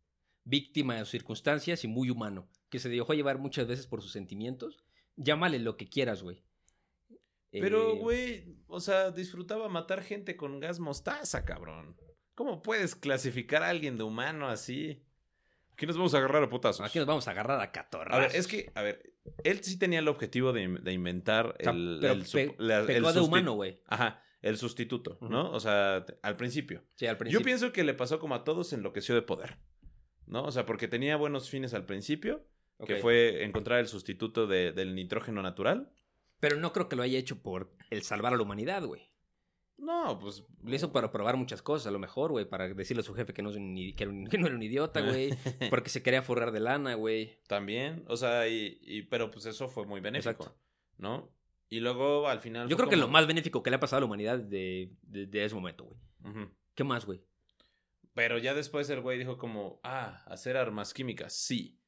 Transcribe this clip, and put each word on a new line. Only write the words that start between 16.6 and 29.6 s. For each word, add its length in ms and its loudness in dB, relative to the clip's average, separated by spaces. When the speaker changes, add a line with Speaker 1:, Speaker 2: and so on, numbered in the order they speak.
Speaker 1:
Aquí 140 -2
nos 80 2
vamos 180 2
a 60 -4
agarrar 280 0
a 120 -4
catorrazos. 440 -4
Speaker 2:
A 120 6
ver, 80 0
es 100 2
que, 300 -6
a 60 -2
ver, 300 -4
él 220 2
sí 120 -4
tenía 220 2
el 80 2
objetivo 460 2
de 100 0
in-, 220 -2
de 80 0
inventar 680 2
Speaker 1:
O 60 -4
sea, 80 4
Speaker 2:
el, 280 0
Speaker 1:
pero 120 4
Speaker 2:
el 120 2
sup-, 80 -10
Speaker 1:
pe-, 260 2
Speaker 2:
la, 200 4
el 80 4
Speaker 1:
pecó 260 6
de 80 6
Speaker 2:
susti-, 60 8
Speaker 1:
humano, 280 4
güey. 320 -4
Speaker 2:
ajá, 360 0
el 160 2
sustituto, 640 -6
Speaker 1:
Ujú. 100 -10
Speaker 2:
¿no? 200 2
O 80 -2
sea, 480 4
t-, 160 -14
al 140 -2
principio. 480 -6
Speaker 1:
Sí, 140 -4
al 80 0
principio. 240 2
Speaker 2:
Yo 40 -2
pienso 280 2
que 100 2
le 120 4
pasó 260 0
como 160 -2
a 80 -6
todos, 280 -2
enloqueció 440 0
de 60 6
poder, 360 -6